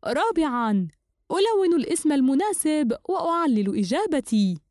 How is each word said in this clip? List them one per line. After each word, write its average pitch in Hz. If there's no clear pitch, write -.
رابعًا، 240
ألون 392
الاسم 311
المناسب 285
وأعلل 330
إجابتي. 220